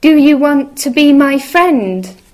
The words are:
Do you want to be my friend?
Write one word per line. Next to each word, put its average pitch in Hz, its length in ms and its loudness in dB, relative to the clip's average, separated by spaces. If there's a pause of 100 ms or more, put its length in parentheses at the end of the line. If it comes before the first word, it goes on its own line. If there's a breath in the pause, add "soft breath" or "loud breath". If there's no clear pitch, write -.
Do 311 160 2
you 294 180 4
want 277 440 -2
to - 100 -6
be 285 240 2
my 277 240 2
friend? 262 760 -2 (220)